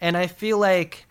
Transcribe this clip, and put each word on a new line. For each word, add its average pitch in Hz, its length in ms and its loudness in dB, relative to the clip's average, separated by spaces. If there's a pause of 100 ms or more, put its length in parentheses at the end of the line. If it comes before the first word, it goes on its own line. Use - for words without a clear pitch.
And 175 160 -2
I 180 120 0
feel 214 300 -4
like 185 520 0